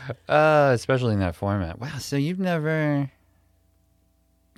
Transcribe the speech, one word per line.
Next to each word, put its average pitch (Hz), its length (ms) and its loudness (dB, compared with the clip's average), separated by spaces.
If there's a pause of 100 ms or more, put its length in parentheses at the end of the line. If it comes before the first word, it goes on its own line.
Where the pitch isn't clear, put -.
(280)
Uh, 151 460 4
especially 123 400 0
in 101 60 2
that 90 160 -2
format. 101 420 -4
Wow, 135 200 -10
so - 180 -6
you've 160 240 -2
never 156 680 -2 (1500)